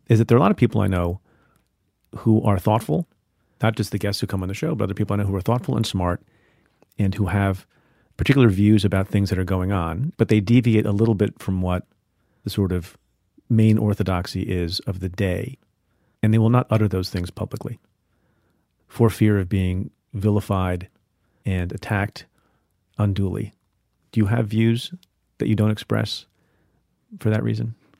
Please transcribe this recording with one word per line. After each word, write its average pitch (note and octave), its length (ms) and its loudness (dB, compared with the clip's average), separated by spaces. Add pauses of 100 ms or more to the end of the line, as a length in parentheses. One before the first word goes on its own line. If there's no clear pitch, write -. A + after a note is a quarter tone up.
is A2 120 4
that A2 80 2
there A#2 100 6
are - 20 8
a - 20 6
lot G3 100 4
of - 60 0
people A2 240 2
I G2 60 2
know F2+ 320 -2 (960)
who A2 260 2
are G2+ 160 2
thoughtful, C3 480 0 (560)
not A2+ 120 2
just - 160 -4
the G2+ 60 -6
guests G2+ 240 -4
who G2+ 60 -4
come F#2+ 160 -4
on F#2 40 -6
the F#2+ 60 -6
show, D#3+ 220 -4
but G#2 80 -2
other G#2 100 -2
people G#2 220 -2
I - 20 0
know G#2 80 0
who G2 100 -2
are F#2 60 -2
thoughtful B2 340 -2
and A2+ 120 0
smart F2+ 340 -2 (800)
and F#2+ 160 0
who G#2 100 -2
have G2 400 -2 (500)
particular C3 340 4
views G#2 360 4
about F#2+ 220 0
things G2+ 240 0
that F#2 80 -2
are F#2 40 -2
going F#2 280 -2
on, F2+ 460 -4
but A2 100 2
they G#2+ 120 4
deviate A2 460 2
a G#2 60 -2
little A2 240 2
bit - 260 -2
from F#2 220 -4
what F2+ 240 -4 (560)
the G#2 80 -6
sort G2 200 0
of F2 240 -6 (540)
main A2 300 4
orthodoxy F#2+ 640 -2
is F2+ 380 -4
of F#2 180 -8
the F#2 100 -6
day. G2 480 -4 (640)
And G#2+ 100 2
they A2+ 60 4
will A2+ 140 4
not B2 180 2
utter G#2+ 180 2
those F#2+ 220 -2
things F2+ 220 -6
publicly - 480 -10 (1080)
for A#2 220 2
fear G#2 300 2
of F2+ 100 -6
being F#2 400 -2 (240)
vilified F#2+ 760 -2 (540)
and F#2 280 -4
attacked - 560 -6 (720)
unduly. G2+ 520 -2 (600)
Do - 80 0
you G2+ 80 2
have A#2 200 0
views A2+ 460 0 (460)
that - 80 -2
you A2 80 2
don't G#2+ 160 2
express G#2+ 560 -4 (920)
for G#2+ 120 0
that G#2+ 100 0
reason? A2+ 320 -4 (260)